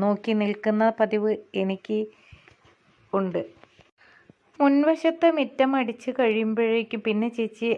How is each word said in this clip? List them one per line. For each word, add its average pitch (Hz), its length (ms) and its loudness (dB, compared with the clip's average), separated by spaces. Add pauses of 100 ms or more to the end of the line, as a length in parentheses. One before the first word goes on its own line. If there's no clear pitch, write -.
നോക്കി 208 320 0
നിൽക്കുന്ന 214 500 0 (160)
പതിവ് 214 320 0 (300)
എനിക്ക് 190 380 -4 (1120)
ഉണ്ട്. 185 280 -2 (1200)
മുൻവശത്തെ 320 720 4
മുറ്റം 269 440 0
അടിച്ച് 254 360 -4
കഴിയുമ്പോഴേക്കും 226 920 0
പിന്നെ 214 280 0
ചേച്ചി 226 380 -6 (100)